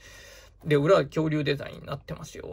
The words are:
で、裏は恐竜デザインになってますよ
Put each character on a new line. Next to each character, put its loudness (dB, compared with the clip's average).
で、 2
裏 4
は 6
恐 -2
竜 0
デ 0
ザ -10
イ -16
ン -20
に -20
な -8
っ -10
て -14
ま -14
す -16
よ -12